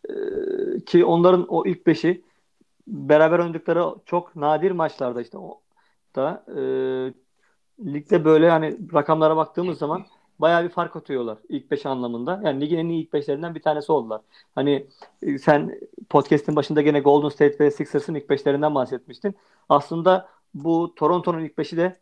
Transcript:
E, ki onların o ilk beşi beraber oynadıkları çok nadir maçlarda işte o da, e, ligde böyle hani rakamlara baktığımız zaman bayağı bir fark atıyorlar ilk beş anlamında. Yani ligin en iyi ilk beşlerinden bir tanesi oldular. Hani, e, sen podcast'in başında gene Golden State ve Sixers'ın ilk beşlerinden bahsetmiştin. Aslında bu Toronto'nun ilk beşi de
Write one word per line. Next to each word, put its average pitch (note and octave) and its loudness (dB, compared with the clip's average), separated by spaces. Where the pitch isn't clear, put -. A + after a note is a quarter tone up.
E, - -10
ki F3 4
onların F3 4
o E3 -2
ilk F3+ -2
beşi F3 0
beraber D3+ 4
oynadıkları E3+ -2
çok F3 -6
nadir D#3 0
maçlarda C#3 -4
işte - -16
o - -18
da, C#3+ -4
e, C#3+ -8
ligde D3+ 0
böyle D#3 8
hani D#3+ 0
rakamlara D#3 4
baktığımız E3 -4
zaman D#3+ -6
bayağı E3+ 4
bir F3 -4
fark E3+ -6
atıyorlar B2 -6
ilk - -8
beş D3 -4
anlamında. B2+ -4
Yani C#3 -2
ligin D#3 -2
en E3+ -4
iyi E3 -4
ilk - -12
beşlerinden D3+ -4
bir D#3 -14
tanesi D3+ -2
oldular. A2+ -2
Hani, C#3 -2
e, C#3 -4
sen D3+ 0
podcast'in D3 2
başında D3 0
gene D3 2
Golden D3 4
State D3 2
ve C#3+ 4
Sixers'ın D3 -6
ilk D3 -8
beşlerinden D3 0
bahsetmiştin. C3 -6
Aslında E3 0
bu E3 -2
Toronto'nun E3+ 0
ilk D3+ -10
beşi D#3+ -6
de F3+ -2